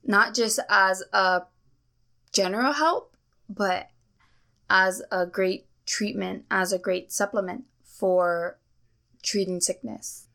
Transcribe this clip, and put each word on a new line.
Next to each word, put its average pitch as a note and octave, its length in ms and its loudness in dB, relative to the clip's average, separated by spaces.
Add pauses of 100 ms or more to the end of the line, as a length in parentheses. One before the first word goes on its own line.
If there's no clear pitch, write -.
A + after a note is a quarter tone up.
not A3 300 4
just A3+ 260 0 (100)
as F#3+ 320 4 (120)
a F#3 300 4 (880)
general G#3+ 400 2
help, D#4 420 -2 (340)
but G3 400 -4 (800)
as F#3+ 320 2 (100)
a F#3 140 0
great F#3 400 -2 (200)
treatment, G3 680 -4
as F#3 220 0
a F3+ 60 -2
great F#3 320 -4
supplement G3+ 520 -4 (200)
for F3 760 0 (680)
treating F#3 360 -2
sickness. - 760 -6